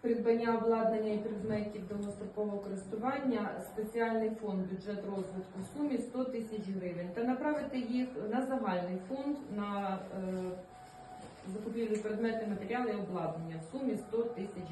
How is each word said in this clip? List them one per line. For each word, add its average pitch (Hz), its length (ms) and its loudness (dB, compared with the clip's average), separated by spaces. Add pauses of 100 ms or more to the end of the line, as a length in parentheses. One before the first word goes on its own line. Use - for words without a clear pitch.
придбання 233 560 6
обладнання 220 560 4
і 208 60 4
предметів 208 680 -2
довгострокового 208 680 -2
користування, 214 920 0 (100)
спеціальний 220 720 0
фонд 190 400 0
бюджет 190 340 -4
розвитку 190 560 -4
в - 160 -8
сумі 285 220 2
сто 254 260 0
тисяч 214 440 -4
гривень 180 460 -2
та 233 100 0
направити 269 540 2
їх 247 300 2 (220)
на 262 160 2
загальний 185 520 0 (100)
фонд 277 280 0 (200)
на, 202 420 0 (200)
е, 185 140 -2 (1200)
закупівлю 220 440 0
предметів, 214 520 2
матеріали 226 420 0
і 208 60 2
обладнання 165 640 -2
в - 120 -10
сумі 262 240 2
сто 226 260 0
тисяч 190 500 -2